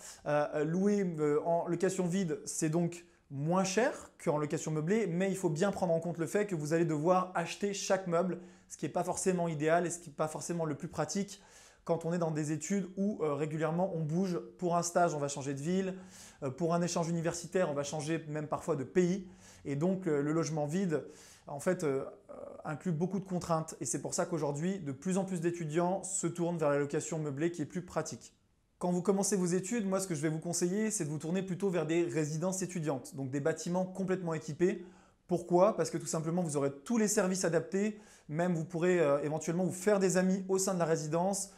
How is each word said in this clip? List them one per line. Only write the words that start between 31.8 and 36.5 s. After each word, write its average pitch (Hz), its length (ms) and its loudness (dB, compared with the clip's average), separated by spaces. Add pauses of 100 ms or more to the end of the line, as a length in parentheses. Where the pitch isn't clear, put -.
des 165 180 2
résidences 156 580 0
étudiantes, 156 540 -4
donc 135 160 -6
des 143 80 0
bâtiments 170 460 0
complètement 185 480 -2
équipés. 165 520 0 (420)
Pourquoi ? 180 500 6
Parce 160 120 0
que 165 80 -2
tout 156 80 -8
simplement, 165 380 0
vous 147 140 -2